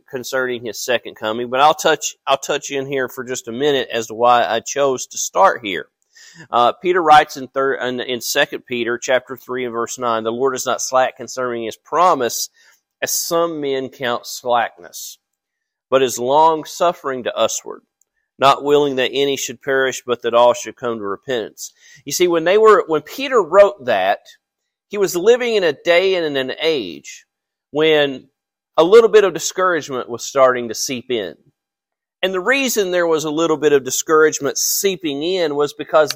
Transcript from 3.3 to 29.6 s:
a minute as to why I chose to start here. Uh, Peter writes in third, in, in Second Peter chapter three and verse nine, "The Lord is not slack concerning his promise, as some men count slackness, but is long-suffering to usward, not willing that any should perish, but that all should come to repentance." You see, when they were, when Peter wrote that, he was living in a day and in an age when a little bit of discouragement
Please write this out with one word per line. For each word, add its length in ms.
a 40
minute 400
as 160
to 80
why 300
I 160
chose 460
to 100
start 460
here. 260
Uh, 220
Peter 320
writes 340
in 100
third, 360
in, 160
in 220
Second 440
Peter 320
chapter 400
three 280
and 80
verse 260
nine, 240
"The 80
Lord 240
is 100
not 160
slack 360
concerning 480
his 120
promise, 720
as 80
some 500
men 280
count 360
slackness, 920
but 100
is 160
long-suffering 1080
to 120
usward, 440
not 240
willing 320
that 180
any 240
should 240
perish, 460
but 160
that 100
all 220
should 200
come 220
to 60
repentance." 680
You 80
see, 160
when 180
they 120
were, 300
when 160
Peter 380
wrote 440
that, 360
he 100
was 180
living 380
in 100
a 100
day 420
and 100
in 240
an 100
age 640
when 600
a 80
little 260
bit 140
of 120
discouragement 760